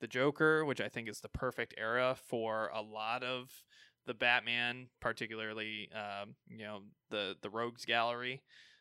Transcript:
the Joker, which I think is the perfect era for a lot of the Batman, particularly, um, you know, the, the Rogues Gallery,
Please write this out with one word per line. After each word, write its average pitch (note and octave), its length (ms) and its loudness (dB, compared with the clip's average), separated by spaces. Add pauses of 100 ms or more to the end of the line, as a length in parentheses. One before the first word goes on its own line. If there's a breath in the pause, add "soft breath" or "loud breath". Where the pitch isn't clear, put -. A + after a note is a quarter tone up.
the B2 60 -6
Joker, D#3 580 4
which C3+ 160 0
I - 80 -2
think A2+ 200 -8
is G#2 120 -8
the - 80 -12
perfect - 480 -4
era B2 400 2 (120)
for A2 400 0
a A2 140 -4
lot A2 400 -4
of B2+ 280 -4 (560 soft breath)
the B2 80 0
Batman, A#2+ 760 4 (120)
particularly, A2 960 -2
um, G#2 400 -6 (140)
you A2 160 -12
know, G#2 160 -8 (300)
the, G2+ 320 -2
the G#2 80 -6
Rogues A#2 340 -4
Gallery, A#2+ 580 0 (380 soft breath)